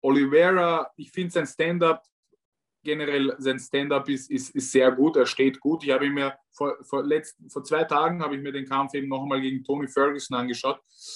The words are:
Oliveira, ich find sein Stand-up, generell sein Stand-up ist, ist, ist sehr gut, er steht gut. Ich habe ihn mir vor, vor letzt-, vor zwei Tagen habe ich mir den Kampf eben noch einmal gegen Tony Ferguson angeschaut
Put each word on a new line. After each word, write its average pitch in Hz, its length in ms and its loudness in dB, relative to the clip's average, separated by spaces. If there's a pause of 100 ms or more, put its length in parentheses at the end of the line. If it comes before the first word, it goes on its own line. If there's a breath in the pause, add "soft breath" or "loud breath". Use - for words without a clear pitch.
Oliveira, 160 920 4
ich 143 140 -18
find 180 220 -6
sein 160 140 0
Stand-up, 165 560 0 (800)
generell 143 560 0
sein 131 200 -2
Stand-up 139 500 -2
ist, 135 220 -4
ist, 127 240 -6
ist 127 180 -6
sehr 131 200 6
gut, 143 240 4
er 123 100 6
steht 135 340 0
gut. 156 240 -2
Ich 143 60 0
habe 135 160 2
ihn 143 80 0
mir 139 220 -2 (140)
vor, 143 320 -4
vor 135 200 -4
letzt-, 151 360 -2 (100)
vor 139 140 -10
zwei 156 220 0
Tagen 160 380 0
habe 143 140 -4
ich 139 60 -10
mir 139 100 -8
den 139 140 -8
Kampf 135 280 -2
eben 139 140 -4
noch 135 140 -4
einmal 135 180 -2
gegen 131 240 -4
Tony 139 240 -4
Ferguson 139 480 0
angeschaut 123 440 -4 (360 loud breath)